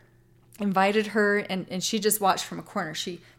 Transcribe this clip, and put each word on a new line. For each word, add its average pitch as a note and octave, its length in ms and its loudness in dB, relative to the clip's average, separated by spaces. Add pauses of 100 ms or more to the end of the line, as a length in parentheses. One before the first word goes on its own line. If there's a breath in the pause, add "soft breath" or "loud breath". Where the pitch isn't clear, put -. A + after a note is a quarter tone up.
(580)
invited G3+ 500 2
her, G#3 300 2
and, F#3+ 320 -4
and F#3 140 -4
she A3+ 140 -2
just G#3 220 0
watched F#3+ 260 2
from E3+ 120 -10
a E3 40 -12
corner. D#3+ 320 -8
She F3 260 -8 (180 soft breath)